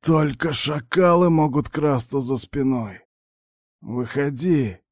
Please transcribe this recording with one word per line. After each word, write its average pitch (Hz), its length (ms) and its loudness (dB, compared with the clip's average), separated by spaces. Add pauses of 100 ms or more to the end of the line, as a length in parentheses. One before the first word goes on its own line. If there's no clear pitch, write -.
"Только 151 480 0
шакалы 175 760 2
могут 151 420 2
красться 143 500 0
за 131 160 -4
спиной. 123 640 -4 (800)
Выходи, 135 1000 -2 (140)